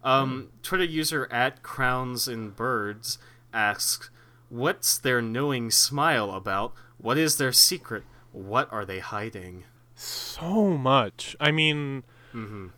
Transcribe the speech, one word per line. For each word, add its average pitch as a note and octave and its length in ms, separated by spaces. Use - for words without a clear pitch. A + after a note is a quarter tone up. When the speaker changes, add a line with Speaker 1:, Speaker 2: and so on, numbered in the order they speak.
Speaker 1:
Um, C3+ 480
Speaker 2:
Hmm. - 120
Speaker 1:
Twitter F#3 200
user D#3 480
at B2 320
Crowns B2+ 640
and A2+ 280
Birds A2 640
asks, - 560
"What's B2+ 480
their B2+ 240
knowing A#2+ 500
smile C#3 600
about? G2 420
What A#2 200
is D#3 200
their C3 140
secret? - 520
What G#2 400
are G#2 140
they F#2+ 140
hiding?" F#2 680
Speaker 2:
So - 800
much. C3 640
I D3+ 100
mean, D3 520
Speaker 1:
Mm-hmm. G#2 340